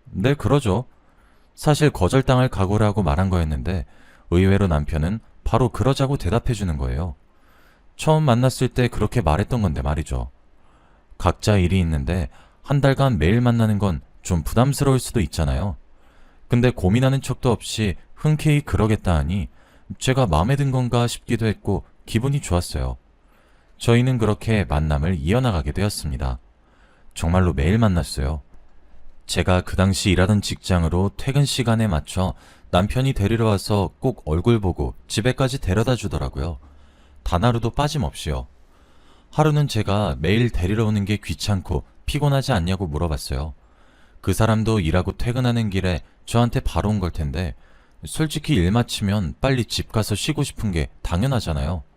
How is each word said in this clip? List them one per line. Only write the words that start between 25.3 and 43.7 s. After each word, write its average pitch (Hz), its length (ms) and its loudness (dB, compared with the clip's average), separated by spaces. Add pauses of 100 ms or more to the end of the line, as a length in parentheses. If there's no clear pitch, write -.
되었습니다. 69 680 -4 (720)
정말로 87 400 2
매일 80 240 2
만났어요. 78 640 0 (840)
제가 90 340 2
그 - 160 -6
당시 95 340 2
일하던 98 300 4
직장으로 87 760 0
퇴근 139 280 2
시간에 113 420 0
맞춰 92 460 -2 (380)
남편이 127 420 2
데리러 113 340 2
와서 101 520 0
꼭 127 260 -4
얼굴 87 340 2
보고 78 360 -2 (120)
집에까지 123 540 -2
데려다 113 340 0
주더라고요. 76 640 -6 (640)
단 87 220 -2
하루도 120 260 0
빠짐없이요. 95 760 -4 (840)
하루는 151 360 2
제가 101 520 0
매일 110 300 2
데리러 107 360 0
오는 107 200 0
게 101 120 -2
귀찮고 - 680 -4 (220)
피곤하지 139 480 0
않냐고 92 340 -2
물어봤어요. 76 640 -4 (680)